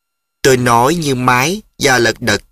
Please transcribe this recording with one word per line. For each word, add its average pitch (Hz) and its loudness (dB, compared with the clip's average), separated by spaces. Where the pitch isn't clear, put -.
Tôi 131 2
nói 123 2
như 147 -4
máy 127 -2
và 127 2
lật 117 -2
đật 107 -2